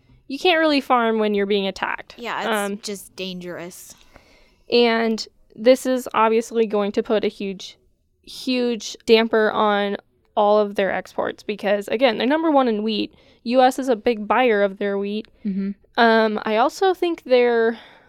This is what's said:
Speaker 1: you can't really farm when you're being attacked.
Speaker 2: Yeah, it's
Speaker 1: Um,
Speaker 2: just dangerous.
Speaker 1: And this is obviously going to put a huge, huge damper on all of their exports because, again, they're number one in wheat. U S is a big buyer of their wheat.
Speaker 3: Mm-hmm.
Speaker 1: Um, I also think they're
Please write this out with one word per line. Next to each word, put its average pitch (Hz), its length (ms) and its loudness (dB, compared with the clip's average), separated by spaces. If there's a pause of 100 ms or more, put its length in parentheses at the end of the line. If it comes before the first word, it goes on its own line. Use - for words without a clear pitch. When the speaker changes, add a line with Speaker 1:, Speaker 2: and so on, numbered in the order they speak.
(280)
Speaker 1:
you 269 100 -10
can't 339 220 2
really 302 200 2
farm 226 380 0
when 214 160 0
you're 202 120 0
being 196 200 -2
attacked. - 520 -8
Speaker 2:
Yeah, 214 200 -8
it's 196 100 -6
Speaker 1:
Um, 208 340 -4
Speaker 2:
just - 340 -14
dangerous. 180 800 -12 (760)
Speaker 1:
And 226 560 0 (300)
this 247 300 4
is 254 280 -2
obviously 226 520 2
going 202 260 -2
to 226 100 0
put 214 220 -2
a 208 40 -2
huge, 196 480 -10 (460)
huge 240 840 -6
damper 220 460 4
on 202 460 0 (380)
all 208 240 4
of 208 180 0
their 196 140 0
exports - 520 -6
because, 202 460 -4
again, 226 280 2
they're - 100 -2
number 320 240 0
one 262 180 4
in 208 140 -2
wheat. 214 320 -4 (280)
U 247 180 2
S 254 180 4
is 269 120 -2
a 226 60 2
big 214 300 -2
buyer 220 360 2
of 196 160 -2
their 202 180 -2
wheat. 202 300 -6 (180)
Speaker 3:
Mm-hmm. 196 280 -4 (260)
Speaker 1:
Um, 220 460 4
I 214 120 -2
also 320 380 2
think 339 300 -4
they're 240 540 2 (300)